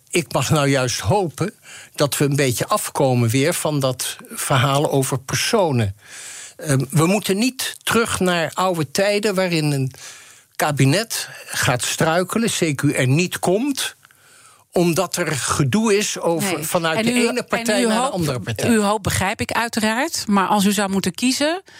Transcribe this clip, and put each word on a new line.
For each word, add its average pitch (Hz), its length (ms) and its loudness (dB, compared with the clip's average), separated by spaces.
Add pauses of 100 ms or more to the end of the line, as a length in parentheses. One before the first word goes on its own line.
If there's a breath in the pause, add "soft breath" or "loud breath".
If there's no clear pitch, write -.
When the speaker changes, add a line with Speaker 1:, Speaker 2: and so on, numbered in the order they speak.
Speaker 1:
ik - 240 -2
mag 143 160 0
nou 147 180 4
juist 127 320 0
hopen 180 540 0 (420 loud breath)
dat 143 220 0
we 151 80 2
een 143 100 2
beetje 131 320 0
afkomen 127 600 2
weer 135 240 2
van 151 260 -2
dat 131 380 -4 (120)
verhaal 143 600 0
over 135 280 0
personen. 135 760 0 (640 loud breath)
Ehm, 139 320 0
we 156 160 2
moeten 190 320 0
niet 254 460 -2
terug - 360 0
naar 175 340 0
oude 170 380 0
tijden 208 440 0
waarin 170 360 0
een 131 200 -2 (640 loud breath)
kabinet 151 720 0 (160)
gaat - 380 -2
struikelen, 180 680 0
C 160 260 0
Q - 80 -6
er 143 240 2
niet 170 320 0
komt, 254 560 0 (760 soft breath)
omdat 175 440 2
er 165 160 -2
gedoe 156 680 2
is 208 220 -2
over, 170 360 0
Speaker 2:
Nee. 151 80 -8
Speaker 1:
vanuit 165 340 -2
Speaker 2:
En 220 80 0
Speaker 1:
de 240 80 0
Speaker 2:
u, 240 160 2
Speaker 1:
ene 240 140 -4
partij 233 320 -2
Speaker 2:
en 247 60 2
uw 240 60 2
Speaker 1:
naar 220 100 2
de 240 60 0
Speaker 2:
hoop, 277 100 -2
Speaker 1:
andere 147 260 -2
partij. 110 300 -4
Speaker 2:
uw 220 120 4
hoop 208 220 0
begrijp 196 380 -2
ik 240 100 -6
uiteraard, 226 760 -2
maar 196 200 2
als 202 180 2
u 208 60 4
zou 196 180 0
moeten 190 240 0
kiezen: 294 480 0 (180 loud breath)